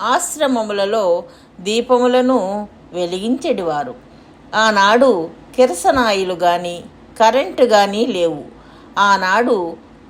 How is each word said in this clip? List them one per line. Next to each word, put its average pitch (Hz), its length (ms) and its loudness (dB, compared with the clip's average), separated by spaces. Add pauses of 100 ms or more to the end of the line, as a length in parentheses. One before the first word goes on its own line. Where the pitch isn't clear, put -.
ఆశ్రమములలో 214 1200 -2 (360)
దీపములను 240 1080 0 (240)
వెలిగించెడివారు. 180 1040 -4 (600)
ఆనాడు 214 760 2 (260)
కిరసనాయిలు 247 760 0
గాని 175 480 -2 (380)
కరెంటు 269 420 2
గాని 214 440 2
లేవు. 170 380 -2 (540)
ఆనాడు 196 800 0 (340)